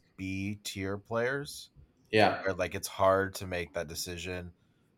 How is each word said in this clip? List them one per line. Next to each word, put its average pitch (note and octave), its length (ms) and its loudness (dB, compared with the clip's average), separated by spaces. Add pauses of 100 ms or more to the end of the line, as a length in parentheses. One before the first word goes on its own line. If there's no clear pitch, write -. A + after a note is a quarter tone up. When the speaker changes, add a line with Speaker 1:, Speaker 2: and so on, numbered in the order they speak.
(160)
Speaker 1:
B G2 460 -4
tier G2 360 -4
players B2 720 -2 (420)
Speaker 2:
Yeah. G#2+ 300 6
Speaker 1:
where, F#2+ 120 0
like, F2 200 -2
it's F#2+ 140 -6
hard F#2+ 480 4
to G2 100 -8
make F2 280 -4
that E2+ 140 -4
decision. F2 640 -6 (460)